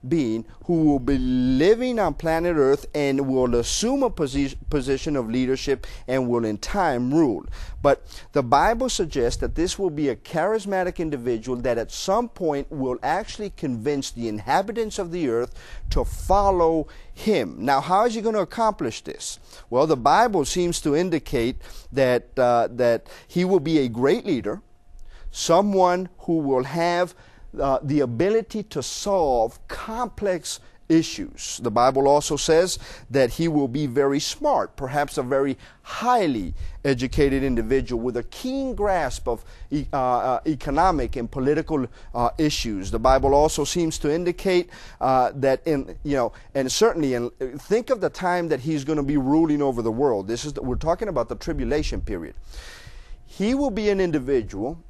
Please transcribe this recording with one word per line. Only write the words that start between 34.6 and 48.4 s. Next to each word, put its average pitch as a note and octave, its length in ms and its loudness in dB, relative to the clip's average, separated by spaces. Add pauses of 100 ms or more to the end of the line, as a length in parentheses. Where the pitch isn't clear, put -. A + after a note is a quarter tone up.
perhaps C#3+ 420 -2
a C#3+ 60 -2
very C3+ 340 0 (240)
highly E3 720 0 (300)
educated C3+ 600 2
individual B2 580 0
with B2 160 -2
a A#2+ 60 -4
keen C4 520 -6
grasp F#3 540 -2
of A#2+ 160 -4 (260)
e-, D3 220 -2
uh, B2+ 240 2
uh, B2 280 0
economic D3 720 0
and A#2 160 -6
political, C#3+ 560 0 (260)
uh, A#2+ 240 2
issues. A2+ 540 -2
The - 80 -2
Bible C3 340 4
also D3+ 300 4
seems D#3+ 360 -2
to D3 140 0
indicate, F3 560 0 (300)
uh, B2+ 360 4
that C3 300 2
in, C#3+ 380 -2
you C#3+ 140 0
know, A#2 160 0 (220)
and C3 140 0
certainly E3 440 2
in, A#2+ 160 -2 (280)
think A3+ 320 -2
of A#3+ 120 0
the E3 80 0
time F3 400 -2